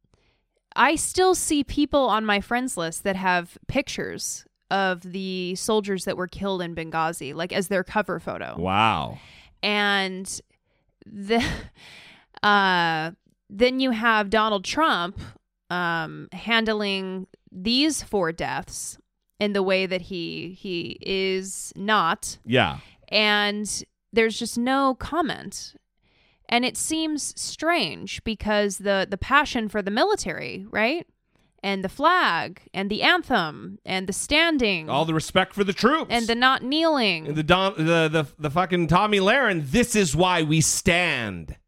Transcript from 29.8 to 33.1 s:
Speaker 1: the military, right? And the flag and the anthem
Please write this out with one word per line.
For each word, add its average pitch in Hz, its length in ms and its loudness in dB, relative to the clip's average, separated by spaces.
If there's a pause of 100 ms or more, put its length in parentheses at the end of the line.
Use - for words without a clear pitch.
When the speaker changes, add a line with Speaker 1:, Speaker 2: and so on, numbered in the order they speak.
Speaker 1:
the 196 100 -4
military, 208 800 -2
right? 247 360 -2 (560)
And 196 220 -4
the 190 60 -4
flag 233 720 0 (120)
and 196 160 -4
the 214 140 -2
anthem 196 840 0